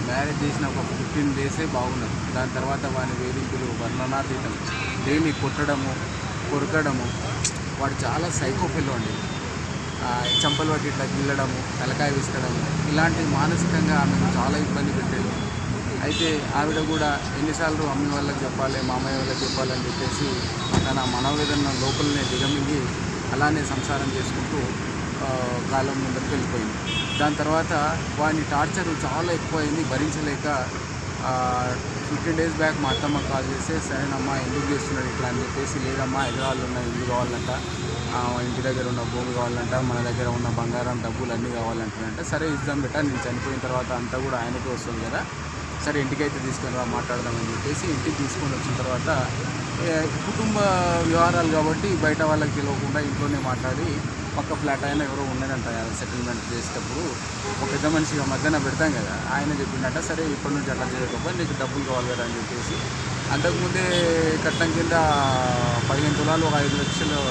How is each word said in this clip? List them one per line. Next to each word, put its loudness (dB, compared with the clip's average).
మ్యారేజ్ -2
చేసిన 0
ఒక -2
ఫిఫ్టీన్ 0
డేసే 0
బాగున్నది. -2
దాని 0
తర్వాత -2
వాని -2
వేధింపులు -2
వర్ణనాతీతం. -2
లేని 4
కొట్టడము, 0
కొరకడము, 2
వాడు 0
చాలా 0
సైకో 0
ఫెలో 0
అండి. -2
ఆ, 0
చెంపలు 4
పట్టి 2
ఇట్లా 0
గిల్లడము, 0
తలకాయ 2
విసకడము, 0
ఇలాంటి 4
మానసికంగా 4
ఆమెకు 4
చాలా 2
ఇబ్బంది 0
పెట్టేది. 0
అయితే 0
ఆవిడ 2
కూడా 2
ఎన్నిసార్లు 0
అమ్మ 0
వాళ్ళకి 0
చెప్పాలి, 0
మామయ్య 0
వాళ్ళకి 0
చెప్పాలని 0
చెప్పేసి -2
తన 2
మనోవేదన 2
లోపలనే 2
దిగమింగి 2
అలానే 2
సంసారం -2
చేసుకుంటూ, -2
ఆ, -2
కాలం 2
ముందరికి 0
వెళ్ళిపోయింది. 0
దాని 2
తర్వాత 2
వాని 2
టార్చర్ 0
చాలా 0
ఎక్కువైంది, 0
భరించలేక, 0
ఆ, 0
ఫిఫ్టీన్ 0
డేస్ 2
బ్యాక్ 2
మా 2
అత్తమ్మ 2
కాల్ 0
చేస్తే, -2
"సరేనమ్మా, -2
ఎందుకు 0
చేస్తున్నాడు 0
ఇట్లా?" -2
అని 0
చెప్పేసి, -2
"లేదమ్మా, 0
హైదరాబాద్లో 0
ఉన్న -2
ఇల్లు -2
కావాలంట, 0
ఆ, 0
ఇంటి -2
దగ్గర 0
ఉన్న -2
భూమి -2
కావాలంట, 0
మన 2
దగ్గర 0
ఉన్న 0
బంగారం 0
డబ్బులు -2
అన్నీ -2
కావాలంటారంట." -4
"సరే 0
ఇద్దాం 0
బెట్ట, -2
నేను 0
చనిపోయిన -2
తర్వాత -2
అంతా -2
కూడా 0
ఆయనకే -2
వస్తుంది -4
కదా, -4
సరే 2
ఇంటికైతే 0
తీసుకొని -2
రా 0
మాట్లాడదామని" -2
చెప్పేసి -2
ఇంటికి 0
తీసుకొని -2
వచ్చిన -2
తర్వాత, 0
ఏ, 2
కుటుంబ 0
వ్యవహారాలు 4
కాబట్టి 2
బయట 4
వాళ్ళకి 4
తెలియకుండా 0
ఇంట్లోనే 0
మాట్లాడి 0
పక్క -2
ఫ్లాట్ 0
ఆయన 0
ఎవరో -2
ఉన్నదంట, -2
సెటిల్‌మెంట్ -4
చేసేటప్పుడు -4
ఒక -2
పెద్ద 0
మనిషిగా 2
మధ్యన 2
పెడతాం 2
కదా, -2
ఆయన 0
చెప్పిండట, 0
"సరే -2
ఇప్పటి -2
నుంచి 0
అట్లా -2
చేయకపోతే -2
నీకు 0
డబ్బులు -2
కావాలి 0
కదా" -2
అని -2
చెప్పేసి -4
అంతకుముందే 2
కట్నం 2
కింద 2
పదిహేను 4
తులాలు 4
ఒక 4
ఐదు 4
లక్షలు 0